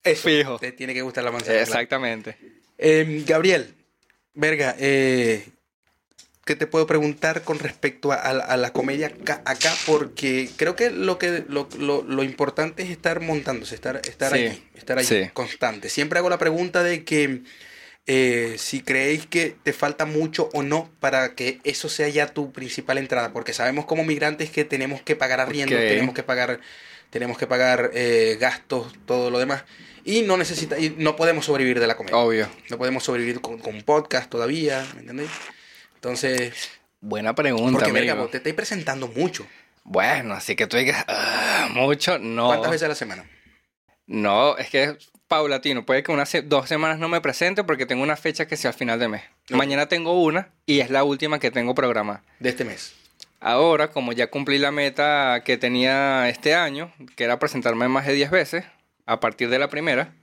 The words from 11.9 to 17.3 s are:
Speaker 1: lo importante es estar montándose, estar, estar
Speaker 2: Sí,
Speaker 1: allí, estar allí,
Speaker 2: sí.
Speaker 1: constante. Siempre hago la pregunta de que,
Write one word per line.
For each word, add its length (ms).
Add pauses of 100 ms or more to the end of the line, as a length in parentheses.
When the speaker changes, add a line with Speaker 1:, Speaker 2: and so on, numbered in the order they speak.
Speaker 1:
lo 220
importante 580
es 80
estar 300
montándose, 540
estar, 320
estar 260
Speaker 2:
Sí, 140
Speaker 1:
allí, 160 (120)
estar 240
allí, 80
Speaker 2:
sí. 280
Speaker 1:
constante. 560
Siempre 280
hago 120
la 80
pregunta 440
de 220
que, 380 (640)